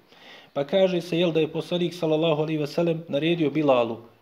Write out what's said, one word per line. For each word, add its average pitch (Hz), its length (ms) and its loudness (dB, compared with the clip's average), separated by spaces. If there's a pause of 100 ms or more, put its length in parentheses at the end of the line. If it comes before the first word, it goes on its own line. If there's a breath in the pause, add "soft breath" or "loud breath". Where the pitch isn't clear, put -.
(540 loud breath)
Pa 143 100 -2
kaže 185 380 2
se, 170 180 -2
jel, 175 120 2
da 160 80 0
je 151 120 0
poslanik, 170 420 -4
sallallahu 156 480 0
alejhi 156 200 -2
ve 143 60 -4
sellem, 165 400 -2
naredio 156 420 0
Bilalu 127 480 2 (240)